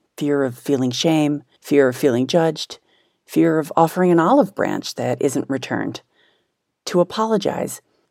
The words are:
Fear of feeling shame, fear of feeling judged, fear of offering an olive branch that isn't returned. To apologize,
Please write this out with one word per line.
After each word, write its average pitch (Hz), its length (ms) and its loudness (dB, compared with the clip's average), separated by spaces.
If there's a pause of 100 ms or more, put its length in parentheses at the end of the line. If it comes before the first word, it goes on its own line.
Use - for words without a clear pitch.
(180)
Fear 143 260 0
of 127 140 -6
feeling 131 320 -2
shame, 147 540 0 (180)
fear 143 260 4
of 127 80 -2
feeling 127 300 2
judged, 160 520 -2 (460)
fear 160 340 2
of 147 160 -6
offering 175 360 2
an 170 100 4
olive 220 340 2
branch 98 420 -6
that 123 260 -4
isn't 139 260 -2
returned. 123 540 -6 (840)
To - 160 0
apologize, 220 800 -2 (300)